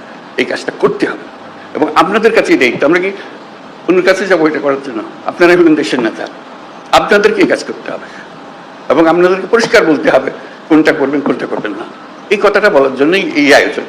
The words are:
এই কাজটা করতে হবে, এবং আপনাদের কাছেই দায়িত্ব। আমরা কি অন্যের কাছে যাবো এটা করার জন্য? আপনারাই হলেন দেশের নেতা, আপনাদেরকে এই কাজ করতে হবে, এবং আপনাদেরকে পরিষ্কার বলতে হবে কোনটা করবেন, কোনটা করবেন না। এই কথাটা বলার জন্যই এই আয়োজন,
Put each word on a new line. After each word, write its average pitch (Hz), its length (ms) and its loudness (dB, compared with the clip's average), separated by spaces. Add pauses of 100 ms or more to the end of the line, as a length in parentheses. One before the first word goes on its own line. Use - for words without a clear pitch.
(360)
এই - 80 -2
কাজটা - 340 -8
করতে - 280 0
হবে, - 180 -10 (500)
এবং 156 200 -2
আপনাদের 202 400 2
কাছেই 180 220 2
দায়িত্ব। 127 300 0
আমরা 175 120 2
কি 190 120 -2 (800)
অন্যের 180 160 2
কাছে 190 220 0
যাবো 165 200 2
এটা 151 120 0
করার 139 260 -2
জন্য? 110 180 -8 (240)
আপনারাই 175 300 4
হলেন 160 180 6
দেশের 143 260 -2
নেতা, 110 260 -4 (640)
আপনাদেরকে 202 500 2
এই 127 60 2
কাজ - 160 -2
করতে - 280 -12
হবে, - 140 -12 (840)
এবং 160 180 4
আপনাদেরকে 180 440 2
পরিষ্কার 156 340 2
বলতে 156 260 0
হবে - 200 0 (380)
কোনটা 156 240 4
করবেন, 139 280 -2
কোনটা 127 260 -4
করবেন 107 260 -6
না। - 120 -10 (460)
এই 202 120 2
কথাটা 208 280 2
বলার 175 260 2
জন্যই 160 380 0
এই 143 200 4
আয়োজন, 101 340 2